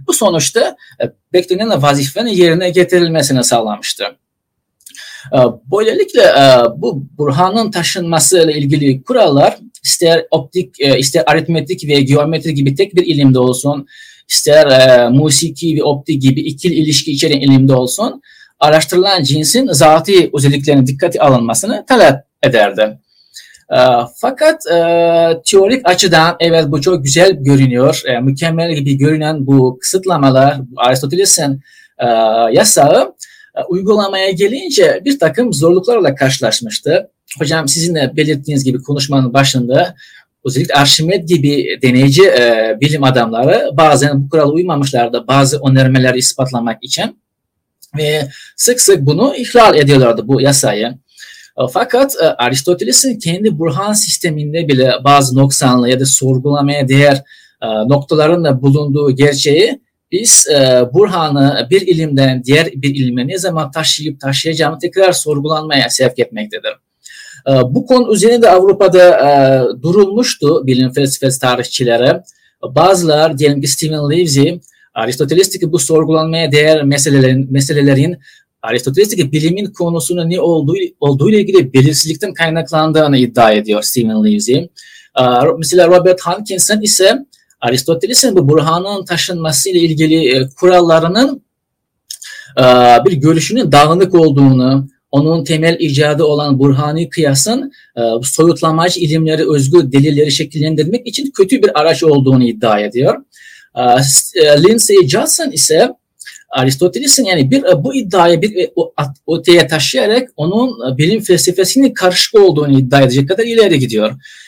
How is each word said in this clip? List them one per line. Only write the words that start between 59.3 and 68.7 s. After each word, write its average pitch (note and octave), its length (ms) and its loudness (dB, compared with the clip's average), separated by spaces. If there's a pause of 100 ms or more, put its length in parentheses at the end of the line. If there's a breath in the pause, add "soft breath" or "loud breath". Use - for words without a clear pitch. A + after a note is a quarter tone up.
biz, G3 400 0
e, C3 300 2 (120)
Burhan'ı D3 760 0
bir F#3+ 120 2
ilimden C#3+ 600 0
diğer C#3+ 220 2 (100)
bir C#3 200 -4
ilime B2+ 320 -4
ne F#3 100 -6
zaman D#3+ 340 -6
taşıyıp D3+ 480 -6
taşıyacağını D#3 600 -4
tekrar F#3 320 0
sorgulanmaya D3+ 800 -4
sevk C3 300 -4
etmektedir. G#2+ 520 -8 (800 loud breath)
E, - 20 0
bu C3 340 -2
konu B3 280 0
üzerinde A3+ 360 4
Avrupa'da, F#3 600 4